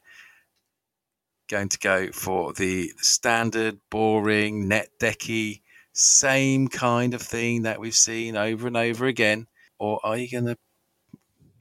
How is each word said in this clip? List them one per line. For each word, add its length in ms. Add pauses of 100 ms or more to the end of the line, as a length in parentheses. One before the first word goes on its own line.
(1500)
going 220
to 100
go 320
for 400
the 460
standard, 840 (100)
boring, 800
net 220 (100)
decky, 600 (300)
same 760
kind 460
of 80
thing 400
that 180
we've 140
seen 420
over 320
and 80
over 300
again? 420 (320)
Or 240
are 120
you 140
gonna, 260 (1040)